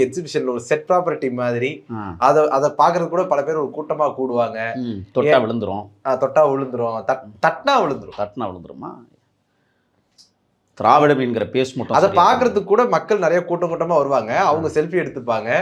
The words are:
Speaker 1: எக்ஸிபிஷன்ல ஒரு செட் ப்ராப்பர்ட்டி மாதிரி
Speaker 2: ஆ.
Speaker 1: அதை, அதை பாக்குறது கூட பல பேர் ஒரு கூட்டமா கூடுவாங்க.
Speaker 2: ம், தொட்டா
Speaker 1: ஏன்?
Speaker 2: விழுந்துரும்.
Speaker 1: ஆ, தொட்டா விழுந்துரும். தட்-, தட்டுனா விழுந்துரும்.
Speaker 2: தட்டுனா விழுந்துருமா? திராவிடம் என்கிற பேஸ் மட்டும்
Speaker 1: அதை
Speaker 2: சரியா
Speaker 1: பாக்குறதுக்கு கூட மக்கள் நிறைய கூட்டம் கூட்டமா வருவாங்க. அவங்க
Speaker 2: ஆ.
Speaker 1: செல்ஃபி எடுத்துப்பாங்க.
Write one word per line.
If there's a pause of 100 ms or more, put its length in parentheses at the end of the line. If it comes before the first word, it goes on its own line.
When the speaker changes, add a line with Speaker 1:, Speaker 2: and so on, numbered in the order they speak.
Speaker 1:
எக்ஸிபிஷன்ல
ஒரு
செட்
ப்ராப்பர்ட்டி (120)
மாதிரி (240)
Speaker 2:
ஆ. (240)
Speaker 1:
அதை, (140)
அதை (140)
பாக்குறது
கூட
பல
பேர்
ஒரு
கூட்டமா (120)
கூடுவாங்க. (240)
Speaker 2:
ம், (160)
தொட்டா
Speaker 1:
ஏன்?
Speaker 2:
விழுந்துரும். (220)
Speaker 1:
ஆ, (100)
தொட்டா
விழுந்துரும். (140)
தட்-, (200)
தட்டுனா
விழுந்துரும்.
Speaker 2:
தட்டுனா
விழுந்துருமா? (1900)
திராவிடம்
என்கிற
பேஸ்
மட்டும்
Speaker 1:
அதை
Speaker 2:
சரியா
Speaker 1:
பாக்குறதுக்கு
கூட (100)
மக்கள்
நிறைய (100)
கூட்டம்
கூட்டமா
வருவாங்க. (180)
அவங்க
Speaker 2:
ஆ.
Speaker 1:
செல்ஃபி
எடுத்துப்பாங்க. (120)